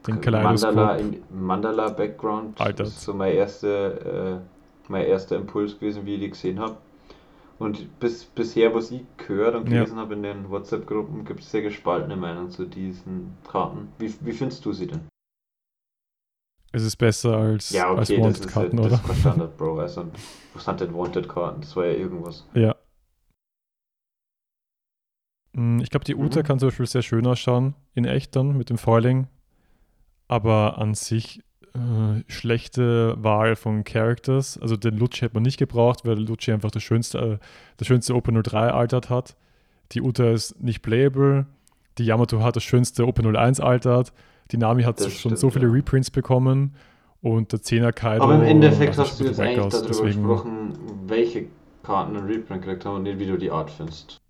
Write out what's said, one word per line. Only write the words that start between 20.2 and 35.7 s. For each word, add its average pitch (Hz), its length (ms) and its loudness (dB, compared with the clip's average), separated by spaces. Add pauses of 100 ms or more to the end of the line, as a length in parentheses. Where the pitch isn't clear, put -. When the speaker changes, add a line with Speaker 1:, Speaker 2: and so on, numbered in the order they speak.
Speaker 2:
was - 140 -18
sind 92 140 -6
denn 85 140 -4
Wanted-Karten? 85 680 -6
Das - 140 -18
war 87 100 0
ja 85 60 0
irgendwas. 87 600 -8
Speaker 1:
Ja. 113 240 2 (2750)
Mm, 117 260 2
ich 127 80 -4
glaub, - 160 -4
die 147 100 -4
Uta 151 260 0
Speaker 2:
Mhm. 151 40 -2
Speaker 1:
kann 139 140 0
zum 131 100 2
Beispiel 123 180 -2
sehr 127 140 -2
schön 113 260 0
ausschauen, 123 480 0 (200)
in 123 100 0
echt 131 320 -2
dann, 135 220 2
mit 120 100 -4
dem 117 80 -2
Foiling. 123 520 2 (1000)
Aber 110 520 2
an 107 160 0
sich, - 480 -6 (320)
äh, 113 540 0
schlechte 117 920 0
Wahl 110 340 4
von 107 280 -2
Characters. 120 760 0
Also 113 180 -2
den 110 200 -2
Lucci 120 240 0
hätte 117 140 -2
man 110 80 2
nicht 131 160 0
gebraucht, 120 480 2